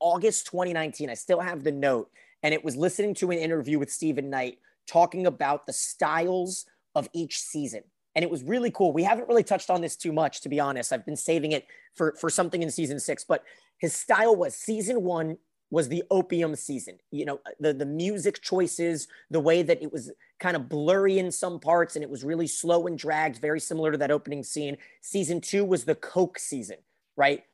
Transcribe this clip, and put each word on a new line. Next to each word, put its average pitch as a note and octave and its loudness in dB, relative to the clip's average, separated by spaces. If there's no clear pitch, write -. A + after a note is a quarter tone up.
August F3 2
twenty F3+ -2
nineteen. D#3 -4
I A#2+ -8
still F3 2
have F3+ -4
the D3+ 2
note, C#3 2
and D3+ 2
it D#3 -2
was C3+ -2
listening F3+ 0
to F#3 -2
an E3+ 0
interview D#3 0
with C#3 -4
Stephen C#3 -2
Knight B2+ -4
talking E3+ 4
about D3 0
the - -8
styles F3+ -2
of - -2
each E3 -6
season. A2+ -6
And D#3+ 0
it E3+ 0
was D3+ -6
really A#3+ 0
cool. F3+ 2
We D#3+ 2
haven't A3 2
really A#3 6
touched - 0
on F3+ 2
this E3 -4
too E3 -4
much, D3+ 0
to - -8
be C#3+ -2
honest. C#3 -2
I've B2 -4
been D3+ -6
saving D#3 0
it C#3+ -4
for, D#3 0
for E3 -2
something F3 0
in D#3+ -2
season C#3+ -4
six, - -4
but D#3 0
his E3 -2
style A3 4
was, F3 0
season A3 -2
one E3 -2
was D3 0
the E3+ -2
opium F3 2
season. A2 -10
You D3 -4
know, C#3+ -6
the, D3+ 2
the C3+ -4
music F3+ -2
choices, E3+ 0
the D#3 2
way E3 6
that D#3 2
it D3+ -8
was C3+ -8
kind F3+ 0
of C3 -4
blurry F#3+ 4
in F#3 0
some F3 -4
parts E3+ 4
and D3+ -6
it C#3+ -8
was C3+ -10
really E3 -2
slow E3+ 2
and E3+ -4
dragged, D3+ -2
very D3+ -2
similar D#3+ -2
to D3 0
that C#3 6
opening C#3+ 0
scene. C#3+ -6
Season F3 0
two G3+ 2
was F#3 2
the D3+ 2
coke - 0
season, G#2+ -8
right? C#3+ 2